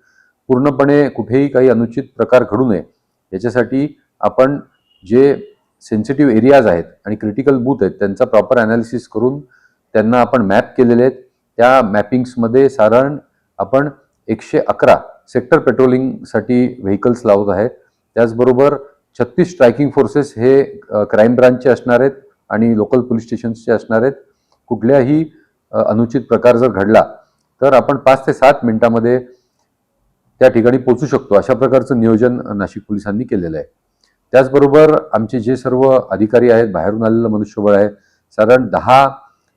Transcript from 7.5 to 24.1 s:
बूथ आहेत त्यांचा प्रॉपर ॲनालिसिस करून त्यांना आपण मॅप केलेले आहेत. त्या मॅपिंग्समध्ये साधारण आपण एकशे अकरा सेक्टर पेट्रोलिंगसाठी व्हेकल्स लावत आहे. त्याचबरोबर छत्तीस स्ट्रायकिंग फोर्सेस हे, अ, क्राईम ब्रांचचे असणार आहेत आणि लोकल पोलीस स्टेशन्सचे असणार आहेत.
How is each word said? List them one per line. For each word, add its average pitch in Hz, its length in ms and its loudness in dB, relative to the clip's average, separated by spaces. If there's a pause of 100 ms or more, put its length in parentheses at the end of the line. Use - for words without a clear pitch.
बूथ 123 240 -4
आहेत 95 100 -2
त्यांचा 101 340 -4
प्रॉपर 110 320 2
ॲनालिसिस 113 500 -2
करून 127 320 -4 (540)
त्यांना 113 280 2
आपण 120 200 0
मॅप 101 360 -2
केलेले 120 260 2
आहेत. 131 80 2 (460)
त्या 127 240 4
मॅपिंग्समध्ये 120 880 -2
साधारण 127 480 0 (400)
आपण 135 320 -2 (380)
एकशे 110 400 -4
अकरा 107 300 2 (300)
सेक्टर 127 320 -2
पेट्रोलिंगसाठी 123 1200 -2
व्हेकल्स 107 420 -4
लावत 101 300 0
आहे. 107 120 -2 (480)
त्याचबरोबर 123 600 0 (440)
छत्तीस 143 320 -4
स्ट्रायकिंग 127 380 0
फोर्सेस 143 480 -2
हे, 131 420 0 (120)
अ, 104 120 -2
क्राईम 113 320 2
ब्रांचचे 127 340 2
असणार 120 300 0
आहेत 139 120 0 (380)
आणि 113 260 0
लोकल 107 260 0
पोलीस 120 220 -6
स्टेशन्सचे 113 480 -8
असणार 110 300 -2
आहेत. 139 120 -2 (540)